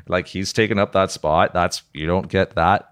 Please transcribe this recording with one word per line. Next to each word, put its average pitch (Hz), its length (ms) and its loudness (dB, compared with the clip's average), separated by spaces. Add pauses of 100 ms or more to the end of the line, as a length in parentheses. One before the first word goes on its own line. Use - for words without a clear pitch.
like, 90 200 -2
he's 95 260 -8
taken 107 260 0
up 101 140 0
that 95 180 2
spot. 80 420 0
That's, 87 300 -2 (100)
you 76 140 -8
don't 90 200 -2
get 95 280 -2
that 87 360 2